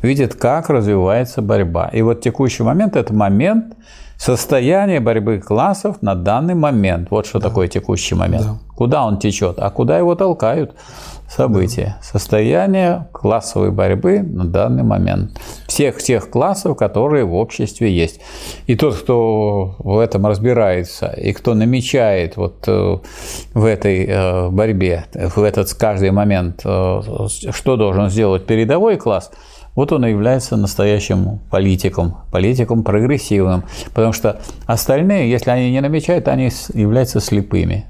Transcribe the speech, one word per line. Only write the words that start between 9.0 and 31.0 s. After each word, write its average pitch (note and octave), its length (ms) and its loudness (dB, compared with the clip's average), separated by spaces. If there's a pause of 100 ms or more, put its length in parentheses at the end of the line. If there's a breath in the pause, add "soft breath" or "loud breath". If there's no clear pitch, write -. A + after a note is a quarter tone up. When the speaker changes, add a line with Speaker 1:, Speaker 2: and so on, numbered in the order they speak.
Speaker 1:
он G#2 120 0
течет, G2 400 -2
а G2+ 120 -2
куда B2 280 0
его F3 160 2
толкают D#3+ 600 0 (540 loud breath)
события. G#2+ 720 0
Speaker 2:
Да. - 40 -18 (160)
Speaker 1:
Состояние F3 920 0
классовой G2+ 580 0
борьбы F#2+ 520 2
на F#2 220 -4
данный A2 400 0
момент. F#2+ 460 0 (360 loud breath)
Всех - 360 -2
тех A#2 280 0
классов, E3+ 460 0
которые B2 480 0
в E2+ 100 -2
обществе A2+ 560 -2
есть. E2+ 300 0 (460 loud breath)
И A#2+ 100 2
тот, D3 200 2
кто G#2+ 840 0
в G2 200 0
этом G#2+ 280 2
разбирается, G#2 800 0
и - 260 -4
кто A#2+ 220 -2
намечает A2+ 840 2
вот, F#2 320 -6
э, F#2+ 300 0 (560 loud breath)
в G#2+ 100 2
этой, G2 440 2
э, F#2 420 0
борьбе, F#2 640 0
в F2+ 280 -2
этот G2+ 320 0
каждый G2 360 0
момент, F#2+ 540 0
э, F#2 360 0 (500)
что C3 260 0
должен G2+ 340 2
сделать F#2+ 360 2
передовой D3 520 2
класс – G2 320 -2 (440 loud breath)
вот C#3 180 0
он C3+ 120 2
и A2+ 60 2
является A#2 460 0
настоящим G2+ 840 0 (120)